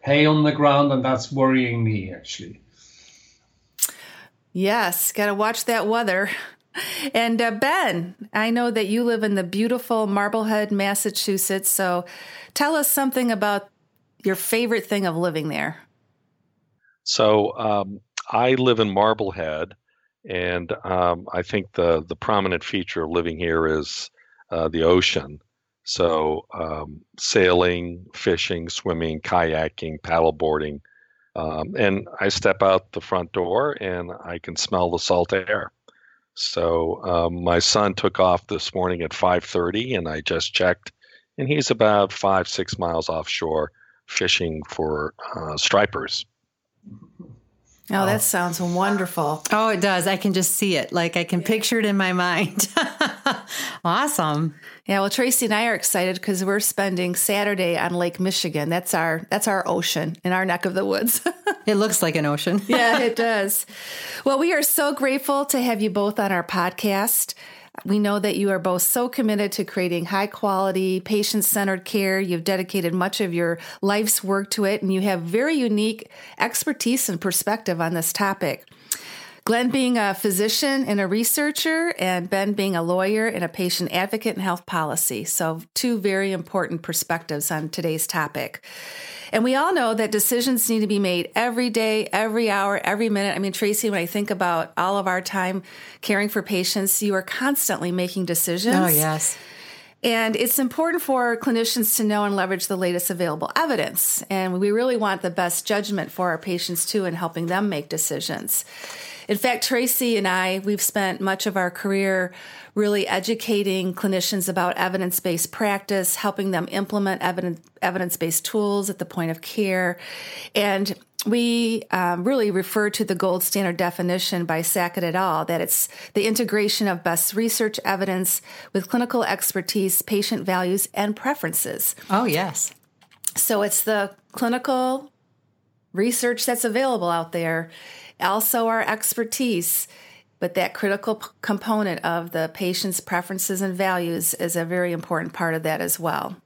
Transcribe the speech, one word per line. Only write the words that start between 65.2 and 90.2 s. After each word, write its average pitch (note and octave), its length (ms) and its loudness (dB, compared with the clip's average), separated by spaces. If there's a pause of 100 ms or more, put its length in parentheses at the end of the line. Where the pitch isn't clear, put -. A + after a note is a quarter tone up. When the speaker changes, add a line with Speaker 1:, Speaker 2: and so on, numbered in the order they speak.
Speaker 2:
to C#4 160 0
have A#3 200 2
you G#3+ 80 2
both G3+ 300 0
on G3+ 120 2
our F3 120 0
podcast. G3 920 0 (500)
We G3+ 140 2
know G#3 200 2
that G3+ 160 0
you G3 160 2
are F#3 80 2
both F3+ 220 0
so B3 260 2
committed G#3 460 0
to G3+ 120 -2
creating F3 400 -2
high G3 220 0
quality, F#3+ 720 0
patient-centered G3+ 840 0
care. F#3+ 340 0
You've F3 240 -2
dedicated F#3 500 0
much F#3 280 0
of F3+ 120 -2
your E3+ 260 0 (220)
life's G#3 420 2
work G3 280 -2
to G#3 140 0
it, G#3 160 0
and F#3+ 120 0
you F#3+ 80 2
have F#3+ 200 0
very A3+ 340 0
unique A3 540 0 (280)
expertise B3+ 720 0
and E3+ 100 -2
perspective G3 600 -2
on E3 140 0
this E3 180 -2
topic. G3 540 -2 (800)
Glenn A#3+ 260 2
being B3 260 2
a G3+ 160 2
physician G#3+ 720 0
and G3+ 160 2
a F#3+ 60 2
researcher, D4+ 920 0
and F#3 320 0
Ben G3 240 0
being G3 240 0
a E3+ 60 0
lawyer F#3+ 440 2
and F3+ 160 -4
a E3+ 60 -2
patient F3+ 440 -2
advocate G3 420 0
in F#3 60 -4
health F3+ 240 -2
policy. D3 600 -2
So E3 360 -2 (120)
two A#3+ 260 0
very G3 320 0
important E3+ 500 -2
perspectives D#3+ 680 -4
on D#3 180 -2
today's E3 380 -2
topic. D3 580 -4 (680)
And A3 100 2
we B3+ 120 2
all D#4+ 180 2
know A#3+ 220 2
that G#3+ 160 0
decisions A#3+ 580 2